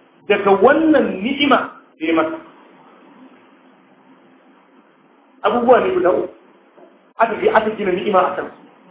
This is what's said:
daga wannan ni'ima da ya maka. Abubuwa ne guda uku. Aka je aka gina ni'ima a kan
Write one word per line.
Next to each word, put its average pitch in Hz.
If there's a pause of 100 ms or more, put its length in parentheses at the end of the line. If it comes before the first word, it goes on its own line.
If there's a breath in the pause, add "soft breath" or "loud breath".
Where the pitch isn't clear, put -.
(280)
daga 202 (160)
wannan 269
ni'ima 269 (420)
da 160
ya 165
maka. 160 (3000)
Abubuwa 233
ne 185
guda 180
uku. - (920)
Aka -
je 208
aka 220
gina 190
ni'ima 185
a 175
kan 147 (420)